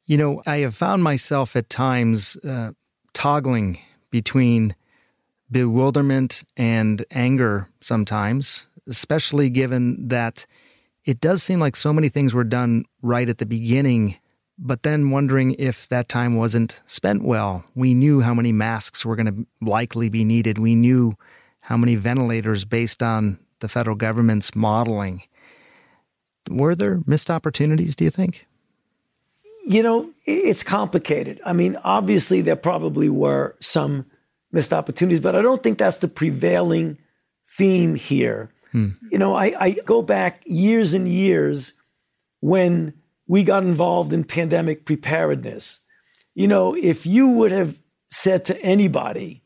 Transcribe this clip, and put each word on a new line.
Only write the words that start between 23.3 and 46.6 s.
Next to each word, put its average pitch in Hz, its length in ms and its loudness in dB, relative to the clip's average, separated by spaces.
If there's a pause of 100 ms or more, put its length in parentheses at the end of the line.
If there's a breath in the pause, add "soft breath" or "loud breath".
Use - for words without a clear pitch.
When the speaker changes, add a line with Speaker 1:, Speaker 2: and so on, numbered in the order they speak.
Speaker 1:
the 107 100 -10
federal 110 260 -2
government's 110 600 0
modeling. 107 680 -2 (1300 soft breath)
Were 151 260 0
there 185 300 -2
missed 147 240 0
opportunities, 156 680 0
do - 80 -2
you 160 60 4
think? 180 380 -4 (1160)
Speaker 2:
You 220 160 4
know, 233 240 2
i-, 339 60 -18 (140)
it's 302 380 0
complicated. 151 840 -4
I 180 80 -4
mean, 175 300 0
obviously 185 580 2
there 160 140 2
probably 156 540 -2
were 143 500 0
some 143 460 -2 (460)
missed 165 220 0
opportunities, 170 460 0
but - 160 0
I 190 60 4
don't 254 200 2
think 220 160 0
that's 190 200 0
the 175 100 -2
prevailing 165 880 0 (500)
theme 180 480 2
here. 117 560 -2 (200)
Speaker 1:
Hmm. 110 180 0 (220)
Speaker 2:
You 196 80 0
know, 196 160 2
I, 196 220 0
I 190 140 2 (140)
go 233 160 2
back 190 440 -2
years 190 480 2
and 185 140 0
years 165 680 0 (680)
when 170 520 2 (340)
we 190 160 4
got 196 200 2
involved 170 480 0
in 165 120 0
pandemic 165 600 -2
preparedness. 143 960 -4 (520)
You 196 140 0
know, 185 280 2